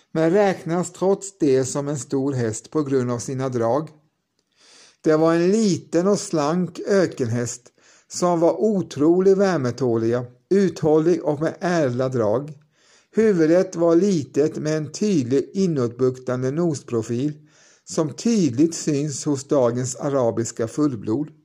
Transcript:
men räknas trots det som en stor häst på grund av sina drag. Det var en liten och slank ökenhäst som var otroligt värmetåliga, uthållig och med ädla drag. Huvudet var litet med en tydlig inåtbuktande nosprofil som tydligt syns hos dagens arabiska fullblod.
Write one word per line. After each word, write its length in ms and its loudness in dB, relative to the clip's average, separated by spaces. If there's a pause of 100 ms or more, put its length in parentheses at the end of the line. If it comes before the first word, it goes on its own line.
(120)
men 180 2
räknas 640 0
trots 460 -2
det 260 2
som 240 -6
en 100 -4
stor 340 -4
häst 380 -4
på 120 0
grund 280 0
av 80 -4
sina 300 -6
drag. 400 0 (1120)
Det 160 4
var 180 4
en 160 2
liten 560 0
och 120 2
slank 680 -2
ökenhäst 760 -2 (460)
som 320 0
var 200 2
otroligt 760 2
värmetåliga, 880 0 (260)
uthållig 760 2
och 160 -2
med 200 -2
ädla 480 0
drag. 440 -2 (580)
Huvudet 680 2
var 200 4
litet 600 0
med 200 -4
en 160 -6
tydlig 600 0
inåtbuktande 960 -2
nosprofil 840 -2 (560)
som 240 -4
tydligt 640 2
syns 500 -4
hos 240 -4
dagens 480 0
arabiska 720 -2
fullblod. 600 -2 (160)